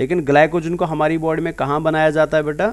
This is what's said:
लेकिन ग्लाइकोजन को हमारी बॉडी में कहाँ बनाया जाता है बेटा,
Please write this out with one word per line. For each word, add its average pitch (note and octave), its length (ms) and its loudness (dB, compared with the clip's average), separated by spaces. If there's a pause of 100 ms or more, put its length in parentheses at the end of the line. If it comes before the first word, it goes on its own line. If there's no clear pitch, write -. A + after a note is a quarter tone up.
लेकिन E3 240 -2
ग्लाइकोजन D#3 520 2
को F3+ 80 -2
हमारी D#3 340 0
बॉडी D#3+ 240 -2
में E3 120 -4
कहाँ D3 280 -2
बनाया D#3 280 2
जाता D3+ 260 2
है D#3 60 2
बेटा, D3+ 300 -2